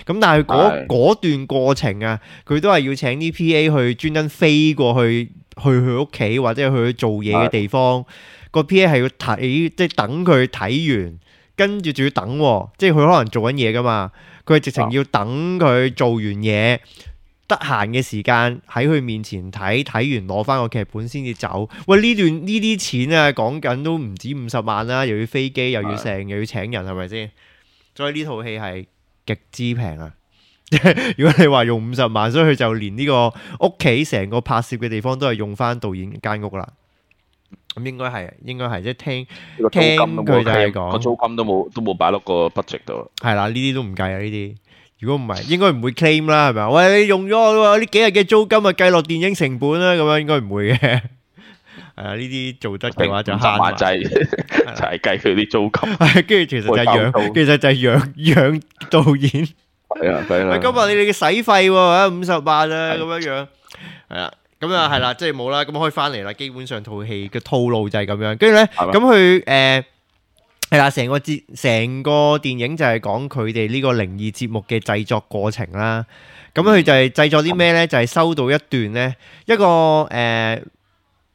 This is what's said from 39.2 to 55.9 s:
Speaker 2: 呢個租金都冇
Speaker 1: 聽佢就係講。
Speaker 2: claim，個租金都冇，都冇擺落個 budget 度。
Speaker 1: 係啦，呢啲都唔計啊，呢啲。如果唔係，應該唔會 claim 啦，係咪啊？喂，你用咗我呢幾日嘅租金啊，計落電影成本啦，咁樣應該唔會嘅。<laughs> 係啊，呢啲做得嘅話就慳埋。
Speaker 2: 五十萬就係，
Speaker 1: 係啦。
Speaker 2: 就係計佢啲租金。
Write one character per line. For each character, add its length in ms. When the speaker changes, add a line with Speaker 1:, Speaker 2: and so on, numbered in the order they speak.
Speaker 2:
呢 60
個 80
租 100
金 160
都 60
冇 40
Speaker 1:
聽 80
佢 100
就 60
係 220
講。 0
Speaker 2:
claim， 200
個 60
租 240
金 140
都 100
冇， 260
都 100
冇 140
擺 140
落 100
個 120
budget 360
度。 260
Speaker 1:
係 120
啦， 140
呢 60
啲 200
都 80
唔 140
計 60
啊， 60
呢 60
啲。 300
如 160
果 80
唔 40
係， 200
應 120
該 100
唔 120
會 100
claim 360
啦， 220
係 40
咪 80
啊？ 80
喂， 320
你 40
用 220
咗 100
我 400
呢 80
幾 140
日 60
嘅 200
租 200
金 120
啊， 140
計 180
落 100
電 280
影 40
成 280
本 200
啦， 140
咁 80
樣 180
應 60
該 140
唔 80
會 240
嘅。 40
<laughs> 60
係 180
啊， 220
呢 20
啲 420
做 180
得 120
嘅 180
話 140
就 120
慳 40
埋。 100
Speaker 2:
五 60
十 60
萬 160
就 100
係， 400
Speaker 1:
係 160
啦。 100
Speaker 2:
就 100
係 140
計 220
佢 160
啲 140
租 100
金。 360